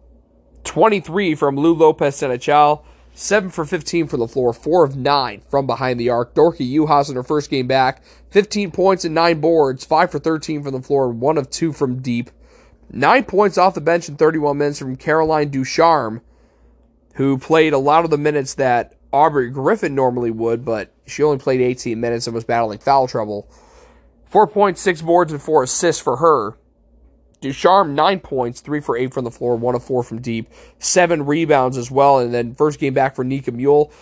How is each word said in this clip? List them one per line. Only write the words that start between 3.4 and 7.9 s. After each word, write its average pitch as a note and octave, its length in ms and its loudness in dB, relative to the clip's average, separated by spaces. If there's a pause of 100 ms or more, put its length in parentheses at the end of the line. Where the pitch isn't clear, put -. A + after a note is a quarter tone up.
for E3 160 -8
fifteen E3 420 -4
from C#3+ 120 -6
the A#2 80 -2
floor, A#2+ 260 -2
four E3 320 2
of C3+ 100 -4
nine C3 540 -2
from C#3 160 0
behind B2+ 340 -2
the A#2 100 0
arc. A#2+ 260 -2
Dorka E3 240 4
Juhas C#3+ 500 0
in C3+ 60 -8
her B2+ 80 -6
first D3 260 -4
game B2+ 160 -2
back, C3 380 0 (260)